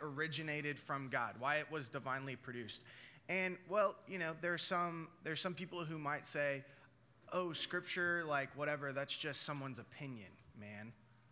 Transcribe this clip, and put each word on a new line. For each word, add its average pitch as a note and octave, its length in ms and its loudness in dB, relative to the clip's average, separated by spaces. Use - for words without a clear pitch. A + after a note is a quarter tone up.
originated D3+ 800 0
from C#3 300 -2
God, A#2 300 2
why C#3 180 4
it D3+ 140 0
was D3+ 200 -2
divinely C3+ 460 -2
produced?" A#2+ 480 -8
And, F#3 300 2
well, G3+ 280 4
you F#3+ 120 -6
know, D#3+ 220 0
there's E3+ 220 2
some, E3+ 480 2
there's D#3 160 0
some F3+ 140 2
people F3 300 -2
who D#3+ 140 -4
might D3 260 0
say, C#3 400 2
"Oh, F3+ 200 2
Scripture, F3 720 2
like, C#3 320 2
whatever, C#3+ 380 2
that's C#3 200 0
just C#3+ 280 0
someone's C3+ 360 -2
opinion, A#2 540 -8
man. G#2 360 -10